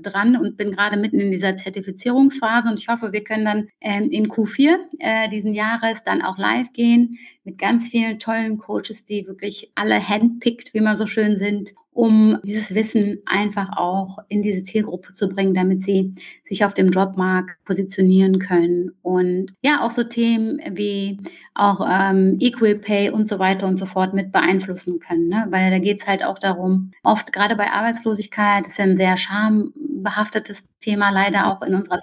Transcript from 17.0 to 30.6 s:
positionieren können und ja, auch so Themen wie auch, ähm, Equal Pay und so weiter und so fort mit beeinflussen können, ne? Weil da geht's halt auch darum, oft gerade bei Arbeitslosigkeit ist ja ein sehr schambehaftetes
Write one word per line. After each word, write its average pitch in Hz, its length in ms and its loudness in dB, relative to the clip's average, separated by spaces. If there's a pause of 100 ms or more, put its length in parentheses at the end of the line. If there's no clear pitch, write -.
positionieren 190 720 4
können 175 540 0 (100)
und 180 580 0
ja, 285 220 2
auch 233 80 -2
so 240 120 -2
Themen 233 560 0 (120)
wie 202 500 -4 (320)
auch, 202 340 2
ähm, 190 540 4
Equal 226 360 2
Pay 202 340 0
und 214 180 0
so 196 100 -4
weiter 190 280 0
und 185 100 0
so 185 80 -4
fort 185 300 -2
mit 190 180 -4
beeinflussen 185 680 0
können, 170 280 -2
ne? 214 220 -2
Weil 185 200 2
da 185 100 2
geht's 202 260 -2
halt 196 180 -2
auch 196 140 -4
darum, 190 540 0 (100)
oft 214 280 2
gerade 208 260 0
bei 208 140 -2
Arbeitslosigkeit 208 960 0
ist - 120 -16
ja 202 60 2
ein 190 120 4
sehr 185 220 2
schambehaftetes 208 1500 -2 (160)